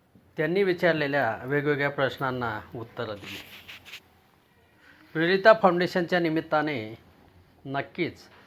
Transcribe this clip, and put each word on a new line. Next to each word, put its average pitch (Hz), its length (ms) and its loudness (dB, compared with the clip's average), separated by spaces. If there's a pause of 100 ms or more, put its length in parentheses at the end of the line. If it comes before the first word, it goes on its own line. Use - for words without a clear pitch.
(360)
त्यांनी 165 260 0
विचारलेल्या 151 840 0
वेगवेगळ्या 143 460 0
प्रश्नांना 127 720 -2 (140)
उत्तरं 113 400 -8
दिली. 98 280 -16 (1700)
प्रेरिता 190 400 6 (100)
फाउंडेशनच्या 175 580 2
निमित्ताने 151 760 -2 (680)
नक्कीच 139 560 -6 (240)